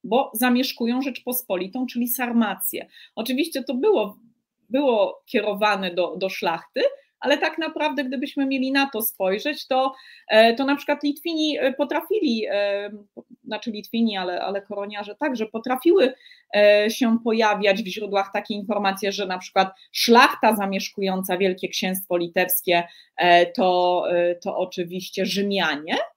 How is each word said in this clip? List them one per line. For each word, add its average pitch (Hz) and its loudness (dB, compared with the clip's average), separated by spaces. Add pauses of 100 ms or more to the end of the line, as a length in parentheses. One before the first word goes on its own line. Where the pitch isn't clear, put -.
bo 247 0
zamieszkują 247 0
Rzeczpospolitą, 240 -6
czyli 240 -4
Sarmację. 233 -2 (280)
Oczywiście 262 -2
to 262 -6
było, 262 2 (500)
było 240 2
kierowane 202 0
do, 170 -2
do 190 -4
szlachty, 180 -4 (380)
ale 277 2
tak 320 -2
naprawdę, 302 -2
gdybyśmy 277 -4
mieli 269 -2
na 277 0
to 226 -4
spojrzeć, 208 -4
to, 262 0 (340)
e, 226 6
to 269 -2
na 285 0
przykład 285 -4
Litwini, 311 -2
e, 262 2
potrafili, 294 -2
e, 202 -2 (540)
znaczy 214 -8
Litwini, 214 -2
ale, 180 -4
ale 196 -4
koroniarze 202 -10
także 247 -4
potrafiły, 254 2 (420)
e, 208 6
się 226 2
pojawiać 208 2
w 185 -6
źródłach 196 -4
takie 208 -4
informacje, 196 -2
że 196 -4
na 185 -4
przykład 190 0 (240)
szlachta 233 6
zamieszkująca 190 -4
Wielkie 190 -2
Księstwo 185 -4
Litewskie, 175 0 (340)
e, 175 6
to, 180 2
e, 175 2
to 175 -8
oczywiście 185 -6
Rzymianie 175 -2 (200)